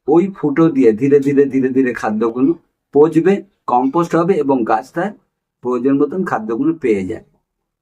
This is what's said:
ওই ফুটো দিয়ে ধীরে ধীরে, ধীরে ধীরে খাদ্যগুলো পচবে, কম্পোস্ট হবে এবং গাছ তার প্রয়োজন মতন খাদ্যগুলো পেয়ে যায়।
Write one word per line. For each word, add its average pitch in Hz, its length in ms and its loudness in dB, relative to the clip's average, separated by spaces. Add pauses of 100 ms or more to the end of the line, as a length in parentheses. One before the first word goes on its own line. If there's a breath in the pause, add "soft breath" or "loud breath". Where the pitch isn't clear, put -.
ওই 170 160 4 (120)
ফুটো 156 340 -2
দিয়ে 131 240 2
ধীরে 139 260 2
ধীরে, 139 260 2
ধীরে 131 240 0
ধীরে 127 240 0
খাদ্যগুলো 117 580 -2 (420)
পচবে, 160 400 4 (380)
কম্পোস্ট 135 440 0
হবে 170 180 0 (100)
এবং 135 200 0
গাছ 113 300 -2
তার 196 180 -6 (520)
প্রয়োজন 123 340 0
মতন 147 280 -2
খাদ্যগুলো 117 460 -4 (100)
পেয়ে 104 280 0
যায়। - 160 -12 (560)